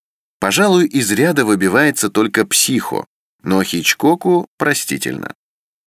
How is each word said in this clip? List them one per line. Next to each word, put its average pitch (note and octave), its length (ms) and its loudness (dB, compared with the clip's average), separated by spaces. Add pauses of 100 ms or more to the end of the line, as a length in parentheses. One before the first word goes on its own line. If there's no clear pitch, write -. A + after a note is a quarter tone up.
(400)
Пожалуй, F3 460 2
из B2 240 -2
ряда C#3+ 340 2
выбивается G#2+ 680 2
только G#2+ 360 0
«Психо», - 600 -2 (360)
но F#2+ 220 2
Хичкоку F3 800 0 (100)
простительно. - 760 -4 (520)